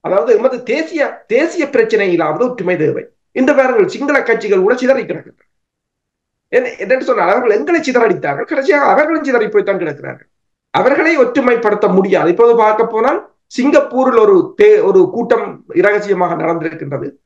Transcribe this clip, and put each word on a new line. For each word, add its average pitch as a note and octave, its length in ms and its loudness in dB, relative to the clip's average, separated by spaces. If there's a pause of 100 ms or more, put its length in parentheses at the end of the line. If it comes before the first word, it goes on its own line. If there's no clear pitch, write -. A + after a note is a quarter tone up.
அதாவது G#3 360 0
எமது B3 260 -2
தேசிய, D4 640 -6
தேசிய D#4 400 -2
பிரச்சனையிலாவது G3 760 0
ஒற்றுமை F3+ 340 -4
தேவை. D3+ 280 -4 (280)
இந்த C4 220 2
பாருங்கள், B3 340 2
சிங்கள C#4 340 -2
கட்சிகள் G3+ 380 0
கூட G#3+ 160 2
சிதறி B3+ 260 0
கிடக்கின்றன. - 480 -14 (960)
என்ன, B3 200 0
என்னென்று B3+ 360 -4
சொன்னால், F#3+ 260 0
அவர்கள் A#3 280 0
எங்களை E4 220 0
சிதறடித்தார்கள், F3+ 640 -2
கடைசியாக C#4+ 420 0
அவர்களும் D4+ 380 0
சிதறி A#3 240 0
போய்த்தான் F#3+ 300 0
கிடக்கிறார்கள். C#3+ 500 -10 (420)
அவர்களை C#4+ 480 0
ஒற்றுமைப்படுத்த A#3 760 0
முடியாது. F#3 380 2
இப்போது A3+ 260 4
பார்க்க A3 300 2
போனால், A#3 320 -2 (280)
சிங்கப்பூரில் B3+ 720 0
ஒரு G3 440 4
தே-, G#3+ 200 6
ஒரு F#3 280 4
கூட்டம் - 580 -4
இரகசியமாக F#3 680 -2
நடந்திருக்கின்றது. D#3 760 -6 (160)